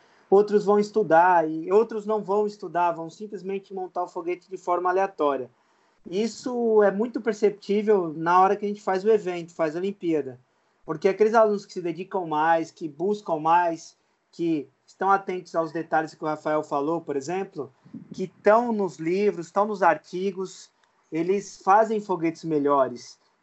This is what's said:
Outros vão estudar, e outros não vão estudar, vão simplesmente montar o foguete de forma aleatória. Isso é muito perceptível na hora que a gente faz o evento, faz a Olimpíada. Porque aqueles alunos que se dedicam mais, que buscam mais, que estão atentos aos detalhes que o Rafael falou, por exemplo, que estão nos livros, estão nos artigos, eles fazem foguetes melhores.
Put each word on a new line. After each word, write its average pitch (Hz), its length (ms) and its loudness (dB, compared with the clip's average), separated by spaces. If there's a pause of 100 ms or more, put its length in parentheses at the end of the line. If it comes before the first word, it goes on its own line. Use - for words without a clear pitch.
(300)
Outros 202 360 4
vão 208 140 4
estudar, 175 680 4
e 160 240 -6
outros 220 340 2
não 208 180 -2
vão 202 240 0
estudar, 175 460 -2
vão 165 160 -12
simplesmente 196 640 -12
montar 180 300 -6
o 170 40 -8
foguete 175 420 -8
de 185 80 -12
forma 175 320 -2
aleatória. 151 600 0 (600)
Isso 220 720 0
é 196 80 6
muito 226 320 -4
perceptível 202 920 0
na 175 240 2
hora 190 160 6
que 202 100 -8
a - 20 -2
gente 208 140 -8
faz 190 220 -2
o 214 60 0
evento, 175 440 -2
faz 160 220 -2
a 170 40 -6
Olimpíada. 160 600 -4 (460)
Porque 156 240 -2
aqueles 214 240 2
alunos 214 320 4
que - 80 -20
se 185 80 -10
dedicam 175 440 -6
mais, 160 460 0
que - 160 -12
buscam 175 500 -4
mais, 165 580 0 (360)
que 165 360 -4 (200)
estão 196 240 -2
atentos 190 420 -2
aos 165 180 -2
detalhes 156 440 -2
que - 80 -18
o 160 40 -4
Rafael 156 360 -2
falou, 151 380 -2
por 151 140 -6
exemplo, 156 560 -8 (420)
que 185 100 -8
estão 226 480 2
nos 196 260 -4
livros, 175 500 -2
estão 202 200 0
nos 196 160 -4
artigos, 180 880 -2 (400)
eles 180 520 -4
fazem 214 360 4
foguetes 165 440 -4
melhores. 143 760 0 (240)